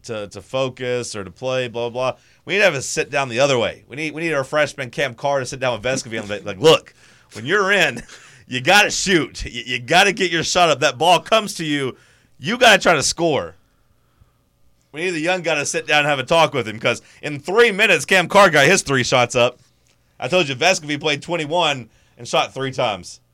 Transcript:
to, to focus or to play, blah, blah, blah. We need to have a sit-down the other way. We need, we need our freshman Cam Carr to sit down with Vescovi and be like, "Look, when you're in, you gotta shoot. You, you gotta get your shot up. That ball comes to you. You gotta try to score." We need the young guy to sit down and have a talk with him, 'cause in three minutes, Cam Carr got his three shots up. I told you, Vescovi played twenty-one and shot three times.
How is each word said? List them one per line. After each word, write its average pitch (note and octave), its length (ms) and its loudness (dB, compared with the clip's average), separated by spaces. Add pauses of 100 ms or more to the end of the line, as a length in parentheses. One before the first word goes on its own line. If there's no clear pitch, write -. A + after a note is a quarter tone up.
to, G#2+ 240 -10
to G2+ 120 -16
focus B2 760 -6
or G2 80 -8
to F2+ 80 -16
play, B2+ 340 -4
blah, A#2 240 -6
blah, B2+ 220 -4
blah. - 80 -18 (240)
We D3 80 -8
need G3 80 0
to G#3 60 4
have D#3+ 80 2
a C3 80 -4
sit-down C#3 460 -4
the A#2 120 -2
other C#3 180 4
way. F#2 300 -2
We B2+ 80 -14
need, D3+ 180 -8
we D#3 80 -10
need E3 120 -2
our C3+ 100 -2
freshman C#3 460 -2
Cam C3+ 260 -4
Carr C#3+ 240 -2
to B2 60 -8
sit C#3 120 -10
down B2+ 160 -2
with G2+ 80 -8
Vescovi B2 380 -4
and G#2 80 -12
be G#2 120 -6
like, G2 200 -10
"Look, D3+ 340 4 (380)
when A2 120 -12
you're G3 280 0
in, D3 320 0 (420)
you B2 140 -6
gotta F3+ 320 4
shoot. E3+ 520 -2
You, A2+ 220 -10
you B2 140 -4
gotta F3 320 2
get F#3 180 -2
your E3 140 -2
shot F3+ 240 2
up. C#3 100 2
That C3+ 180 0
ball D#3+ 220 2
comes G#3+ 360 0
to E3+ 100 -8
you. C#3+ 320 -4 (440)
You G#3 160 -4
gotta A3+ 240 6
try F3+ 140 4
to C3+ 80 0
score." A#2+ 540 -2 (1400)
We D3 80 -12
need F#3 100 -2
the E3 100 -6
young F3 220 -2
guy D#3 140 -2
to C#3 100 -2
sit D#3 220 -4
down D3+ 120 4
and C#3+ 80 0
have C#3 120 0
a B2+ 40 -6
talk D#3 300 2
with A#2 140 -2
him, A2 100 -10
'cause A#2+ 240 -2 (180)
in C#3+ 200 -8
three A3 320 4
minutes, F#3 320 2
Cam F3+ 240 2
Carr G3 200 6
got C#3+ 180 6
his F3+ 160 4
three C3+ 200 0
shots B2 320 2
up. B2 240 2 (640)
I C3 80 -6
told F3 200 0
you, C3+ 60 -4
Vescovi D3+ 460 -2
played D3 200 -2
twenty-one D#3 680 -4 (260)
and A#2+ 120 -16
shot D#3 260 -2
three C3+ 160 -6
times. A2+ 500 -6 (140)